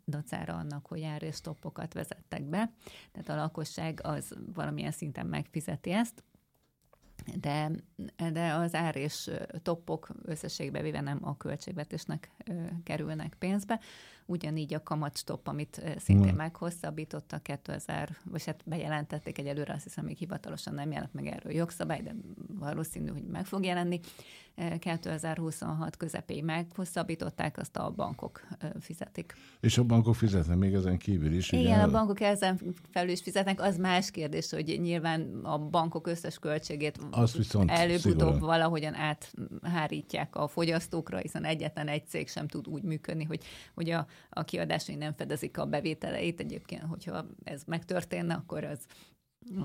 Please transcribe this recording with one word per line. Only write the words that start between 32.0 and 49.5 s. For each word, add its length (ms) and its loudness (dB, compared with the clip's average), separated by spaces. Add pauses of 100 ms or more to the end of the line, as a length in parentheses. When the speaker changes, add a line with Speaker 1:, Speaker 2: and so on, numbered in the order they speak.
Speaker 1:
ezen 380 4 (320)
felül 200 2
is 100 0
fizetnek. 400 2
Az 160 4
más 340 4
kérdés, 380 -2
hogy 320 0
nyilván 640 0
a 140 0
bankok 500 2
összes 320 -4
költségét 600 -2 (120)
Speaker 2:
Azt 260 6
viszont 340 6
Speaker 1:
előbb-utóbb 400 6
Speaker 2:
szigorúan. 280 8
Speaker 1:
valahogyan 560 4
áthárítják 1400 -2
a 120 2
fogyasztókra, 680 0
hiszen 280 -4
egyetlen 420 -2
egy 200 -2
cég 200 -4
sem 200 -4
tud 200 -6
úgy 160 -4
működni, 400 -2
hogy, 200 -4 (300)
hogy 160 -2
a, 180 0 (220)
a 140 -4
kiadásai 520 -2
nem 180 -4
fedezik 440 -4
a 80 0
bevételeit. 720 -2
Egyébként, 420 -8
hogyha 440 -6 (180)
ez 220 -10
megtörténne, 680 -2
akkor 300 -4
az, 160 -6 (840)